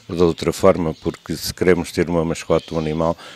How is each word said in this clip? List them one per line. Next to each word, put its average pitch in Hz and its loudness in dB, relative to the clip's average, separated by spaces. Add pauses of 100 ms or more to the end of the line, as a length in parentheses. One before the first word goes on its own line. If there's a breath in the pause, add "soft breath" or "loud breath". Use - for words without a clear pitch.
de 87 -4
outra 82 2
forma, 82 2
porque - -8
se - -8
queremos 87 2
ter 85 0
uma 85 0
mascota, 82 -2
um 82 -2
animal, 80 -2 (200 loud breath)